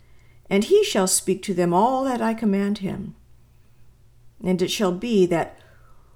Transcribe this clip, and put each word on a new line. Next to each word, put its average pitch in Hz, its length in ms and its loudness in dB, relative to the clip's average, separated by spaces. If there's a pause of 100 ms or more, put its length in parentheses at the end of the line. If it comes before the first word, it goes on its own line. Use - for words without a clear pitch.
(500)
and 202 140 2
he 415 180 4
shall 208 240 0
speak 185 380 -2
to 202 100 -4
them 175 180 0
all 254 340 2
that 247 140 -4
I 226 140 -2
command 202 440 -2
him. 196 360 -8 (1300)
And 180 180 -2
it 170 120 -2
shall 190 180 0
be 190 360 2
that 170 300 -2 (580)